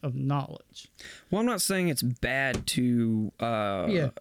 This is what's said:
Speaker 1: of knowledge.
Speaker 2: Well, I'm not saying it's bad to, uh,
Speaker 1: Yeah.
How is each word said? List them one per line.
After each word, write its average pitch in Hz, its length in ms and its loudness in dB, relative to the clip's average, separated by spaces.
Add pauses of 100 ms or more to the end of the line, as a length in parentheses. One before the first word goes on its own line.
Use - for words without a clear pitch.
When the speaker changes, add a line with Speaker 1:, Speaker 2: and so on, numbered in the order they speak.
Speaker 1:
of 131 120 -2
knowledge. - 720 -4 (400)
Speaker 2:
Well, 190 120 2
I'm 233 40 2
not 233 160 0
saying 185 280 2
it's 135 120 0
bad 123 640 0
to, 113 720 2
uh, 107 500 0
Speaker 1:
Yeah. 165 200 2 (120)